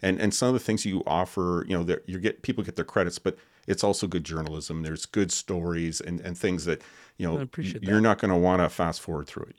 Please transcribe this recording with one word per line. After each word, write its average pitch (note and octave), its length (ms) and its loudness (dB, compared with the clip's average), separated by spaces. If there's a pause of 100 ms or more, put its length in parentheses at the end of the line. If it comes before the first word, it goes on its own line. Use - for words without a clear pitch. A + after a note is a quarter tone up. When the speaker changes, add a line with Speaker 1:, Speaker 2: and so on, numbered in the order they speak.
Speaker 1:
And, F#2+ 180 0
and G2+ 140 2
some B2 140 2
of B2+ 80 4
the A#2 40 2
things A2 280 -2
you F#2 180 -2
offer, F2 600 0
you F#2 100 0
know, E2+ 60 0
that E2+ 240 0
you F#2 100 -8
get, G2+ 240 -2
people B2+ 220 -2
get F2 140 -10
their E2+ 80 -2
credits, F2 340 0
but - 180 -2 (300)
it's G2 160 0
also G2+ 240 2
good E2 160 -2
journalism. D#2+ 580 -6
There's D#2 240 -6
good G2 260 0
stories E2+ 720 -2
and, F2 200 -6
and F2+ 160 -8
things F2+ 280 -2
that, D#2+ 160 0 (360)
you F2+ 100 -2
know, D#2+ 120 0
Speaker 2:
I - 20 -4
appreciate G#2 420 -8
Speaker 1:
you're G2 120 4
Speaker 2:
that. G#2+ 60 8
Speaker 1:
not G#2+ 180 6
gonna F#2 180 4
wanna F2+ 320 6
fast E2 320 -2
forward D2 260 -6
through - 220 -12
it. - 100 -20